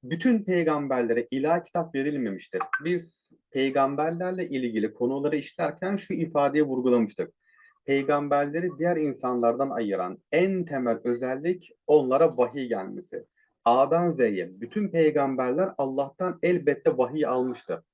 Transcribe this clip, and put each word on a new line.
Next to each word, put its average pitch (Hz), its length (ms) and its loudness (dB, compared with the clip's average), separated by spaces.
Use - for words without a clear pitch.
Bütün 196 400 0
peygamberlere 135 840 0
ilahi 156 320 0
kitap 165 320 -6
verilmemiştir. 123 680 -4
Biz 170 460 -6
peygamberlerle 147 960 0
ilgili 117 460 -2
konuları 143 420 -2
işlerken 185 600 -4
şu 196 180 -8
ifadeyi 151 500 2
vurgulamıştık. 123 720 0
Peygamberleri 143 960 0
diğer 170 180 0
insanlardan 127 760 0
ayıran 98 480 -4
en 180 320 2
temel 123 400 -2
özellik 131 680 -4
onlara 143 500 4
vahiy 127 320 0
gelmesi. 101 560 -6
A'dan 139 460 4
Z'ye 98 500 0
bütün 190 280 -4
peygamberler 143 800 2
Allah'tan 139 640 -4
elbette 156 560 2
vahiy 139 280 0
almıştır. 127 540 -4